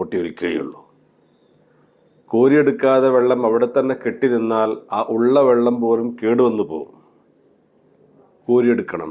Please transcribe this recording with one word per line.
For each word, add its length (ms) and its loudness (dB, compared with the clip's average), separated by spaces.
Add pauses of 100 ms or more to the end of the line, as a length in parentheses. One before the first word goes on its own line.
പൊട്ടി 220 -6
ഒലിക്കുകയുള്ളൂ. 580 -6 (1500)
കോരിയെടുക്കാതെ 800 2
വെള്ളം 340 2
അവിടെ 280 0
തന്നെ 260 0
കെട്ടി 320 -4
നിന്നാൽ 360 -2 (260)
ആ 20 -2 (160)
ഉള്ള 220 2 (120)
വെള്ളം 360 2
പോലും 240 0 (120)
കേടുവന്നു 520 2
പോകും. 240 -12 (1500)
കോരിയെടുക്കണം 640 0